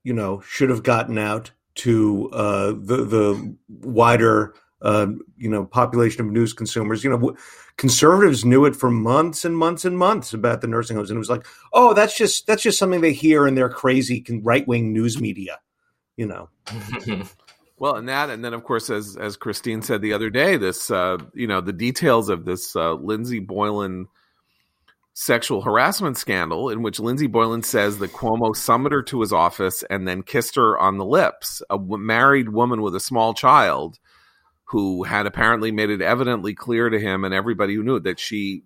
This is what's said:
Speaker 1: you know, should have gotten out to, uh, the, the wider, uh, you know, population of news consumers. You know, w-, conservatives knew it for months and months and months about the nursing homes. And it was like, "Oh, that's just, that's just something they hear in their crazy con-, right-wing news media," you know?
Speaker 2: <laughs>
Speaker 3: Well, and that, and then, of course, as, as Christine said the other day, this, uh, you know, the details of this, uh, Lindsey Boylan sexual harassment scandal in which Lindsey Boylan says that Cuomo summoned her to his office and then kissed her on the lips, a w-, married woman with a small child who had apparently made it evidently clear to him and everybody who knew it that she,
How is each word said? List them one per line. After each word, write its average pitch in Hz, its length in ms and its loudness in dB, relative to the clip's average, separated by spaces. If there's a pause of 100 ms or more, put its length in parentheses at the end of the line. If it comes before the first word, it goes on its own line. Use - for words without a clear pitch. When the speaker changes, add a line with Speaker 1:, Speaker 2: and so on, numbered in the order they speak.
Speaker 1:
you 127 100 -4
know, 101 280 -2
should - 280 -4
have 113 140 -2
gotten 113 340 0
out 107 320 -4 (260)
to, 110 560 2
uh, 101 360 0
the, 107 360 -2
the 104 520 0 (120)
wider, 113 840 4 (300)
uh, 107 240 2 (300)
you 113 120 -6
know, 104 160 -2
population 120 560 2
of 107 100 -4
news 113 220 2
consumers. 110 500 -4
You 135 60 0
know, 127 80 2
w-, 120 200 -2 (400)
conservatives 147 680 4
knew 127 200 8
it 139 100 4
for 123 160 0
months 131 520 0
and 170 140 -2
months 165 260 0
and 180 140 -2
months 196 340 0
about 117 300 0
the 117 60 -4
nursing 113 300 -2
homes. 104 120 -4
And 113 80 -4
it - 20 -4
was 107 120 -4
like, 123 160 -4 (260)
"Oh, 233 220 8
that's 214 200 4
just, - 300 0
that's 214 160 2
just 214 160 2
something 185 240 0
they 160 100 4
hear 151 360 4
in 135 80 2
their 127 140 2
crazy 127 520 0
con-, 113 220 -6
right-wing 117 500 2
news 113 260 0
media," 95 380 -8 (580)
you 113 120 -6
know? 92 220 -12 (180)
Speaker 2:
<laughs> 107 600 -10 (540)
Speaker 3:
Well, 139 140 0
and 117 140 -8
that, 139 200 -4
and 113 140 -10
then, 117 100 -8
of 117 120 -10
course, 117 240 -2
as, 104 260 -6
as 104 220 -8
Christine 110 440 -6
said 107 200 -4
the 107 100 -2
other 107 180 -2
day, 147 280 2
this, 98 340 -4
uh, 92 260 0 (160)
you 120 140 -6
know, 95 140 -2
the 92 100 -6
details 117 560 0
of 87 160 -2
this, 90 320 -6
uh, 82 200 0
Lindsey 107 440 -6
Boylan 98 720 -6 (1040)
sexual 117 480 -2
harassment 135 560 0
scandal 90 520 -4
in 110 120 -6
which 110 180 -4
Lindsey 127 280 -2
Boylan 113 360 0
says 104 360 0
that 98 120 -6
Cuomo 113 420 -2
summoned 127 380 0
her 139 120 0
to 123 180 -4
his 101 100 -2
office 90 580 0
and 95 160 -4
then 92 180 -6
kissed - 340 -4
her 113 200 4
on 98 200 2
the 98 80 -4
lips, - 640 0
a 98 80 -2
w-, 98 200 -6
married 117 520 2
woman 117 320 0
with 95 140 -2
a 98 40 -4
small 113 340 0
child 107 640 2 (680)
who 95 380 -2
had 104 220 -2
apparently 110 460 0
made 107 180 0
it 101 120 -2
evidently 110 520 0
clear 117 360 -2
to 110 100 0
him 95 240 -2
and 95 100 -2
everybody 101 420 -2
who 107 80 -4
knew 127 120 0
it 90 80 -4
that 92 160 -4
she, 101 460 -6